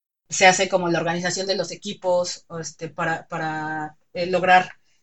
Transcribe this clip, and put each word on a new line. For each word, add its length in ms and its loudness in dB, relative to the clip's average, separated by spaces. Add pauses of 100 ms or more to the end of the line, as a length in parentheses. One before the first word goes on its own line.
(280)
se 180 4
hace 220 6
como 200 0
la 120 2
organización 460 -2
de 100 0
los 160 -4
equipos, 760 -2
o 120 -12
este, 280 -12
para, 380 -6
para, 680 -6 (160)
eh, 140 -4
lograr 440 4 (320)